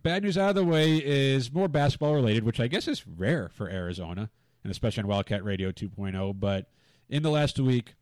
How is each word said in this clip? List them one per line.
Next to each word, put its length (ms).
bad 200
news 140
out 120
of 60
the 80
way 340
is 540
more 160
basketball 460
related, 300
which 160
I 80
guess 200
is 180
rare 440
for 200
Arizona, 600
and 80
especially 320
on 60
Wildcat 340
Radio 280
two 180
point 260
oh, 160
but 380
in 140
the 60
last 300
week, 420